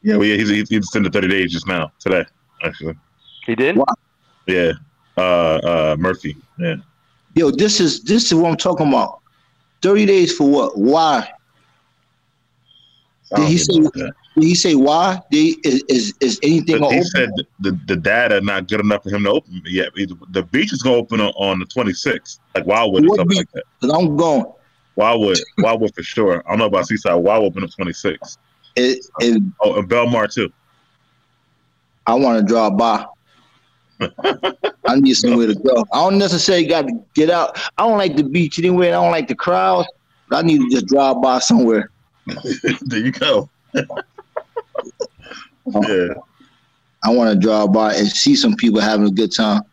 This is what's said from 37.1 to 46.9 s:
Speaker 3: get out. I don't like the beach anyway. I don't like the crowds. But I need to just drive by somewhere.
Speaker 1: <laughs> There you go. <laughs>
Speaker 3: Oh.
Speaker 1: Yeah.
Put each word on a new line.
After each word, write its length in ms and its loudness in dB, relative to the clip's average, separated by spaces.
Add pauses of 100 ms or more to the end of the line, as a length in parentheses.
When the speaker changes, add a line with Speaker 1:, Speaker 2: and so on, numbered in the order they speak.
Speaker 3:
get 140 4
out. 300 0 (180)
I 120 0
don't 100 2
like 180 0
the 60 2
beach 380 -2
anyway. 280 2
I 40 0
don't 180 2
like 160 -2
the 80 -6
crowds. 540 0 (400)
But 160 0
I 20 4
need 140 4
to 100 0
just 160 0
drive 340 2
by 200 2
somewhere. 500 2 (360)
Speaker 1:
<laughs> 40 -10 (520)
There 180 -6
you 120 -2
go. 380 -2 (240)
<laughs> 60 -2 (1900)
Speaker 3:
Oh. 80 0 (100)
Speaker 1:
Yeah. 220 -2 (880)